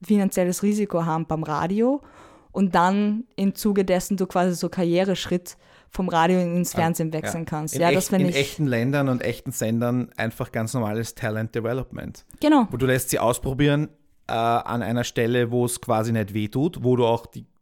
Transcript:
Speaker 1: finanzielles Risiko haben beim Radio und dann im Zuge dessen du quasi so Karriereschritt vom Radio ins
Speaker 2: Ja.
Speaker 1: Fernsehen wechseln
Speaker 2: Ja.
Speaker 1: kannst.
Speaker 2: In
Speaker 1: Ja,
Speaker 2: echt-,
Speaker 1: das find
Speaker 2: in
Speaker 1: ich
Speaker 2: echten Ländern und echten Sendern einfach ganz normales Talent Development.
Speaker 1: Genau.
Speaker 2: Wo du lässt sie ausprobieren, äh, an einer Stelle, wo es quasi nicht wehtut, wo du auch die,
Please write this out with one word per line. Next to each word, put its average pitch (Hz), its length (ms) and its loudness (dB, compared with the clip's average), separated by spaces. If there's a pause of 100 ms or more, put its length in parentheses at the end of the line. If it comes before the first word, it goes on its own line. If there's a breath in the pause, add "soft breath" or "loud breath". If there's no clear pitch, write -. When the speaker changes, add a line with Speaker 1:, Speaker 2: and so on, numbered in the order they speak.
Speaker 1:
finanzielles 190 600 2
Risiko 202 420 0
haben 160 220 -2
beim 160 160 -2
Radio 196 580 0 (500 loud breath)
und 185 220 0
dann 202 520 2 (100)
im 196 180 0
Zuge 202 320 0
dessen 185 320 0
du 185 80 0
quasi 180 300 0
so 170 140 -4
Karriereschritt 180 880 0 (360 soft breath)
vom 185 180 -4
Radio 175 300 4
ins 175 340 -2
Speaker 2:
Ja. 185 60 -2
Speaker 1:
Fernsehen 165 340 0
wechseln 165 300 -4
Speaker 2:
Ja. - 20 -12
Speaker 1:
kannst. 151 300 -6
Speaker 2:
In 135 60 0
Speaker 1:
Ja, 170 80 4
Speaker 2:
echt-, 156 80 4
Speaker 1:
das 185 120 0
find 190 140 2
Speaker 2:
in - 60 2
Speaker 1:
ich - 80 0
Speaker 2:
echten 139 280 0
Ländern 135 420 0
und 123 140 0
echten 117 300 -6
Sendern 120 640 -2
einfach 113 340 -4
ganz 110 220 -4
normales 113 400 -4
Talent 110 400 -4
Development. - 720 -6 (160)
Speaker 1:
Genau. 294 300 4
Speaker 2:
Wo 127 60 -4
du 131 100 2
lässt 127 240 0
sie 139 80 0
ausprobieren, 143 680 0 (380)
äh, - 60 -6
an 117 480 0
einer 120 220 -2
Stelle, 120 480 0
wo 123 140 2
es - 160 -4
quasi 113 320 0
nicht 104 200 -2
wehtut, 123 480 -2
wo 123 140 4
du 120 100 4
auch 113 200 0
die, - 200 -18 (160)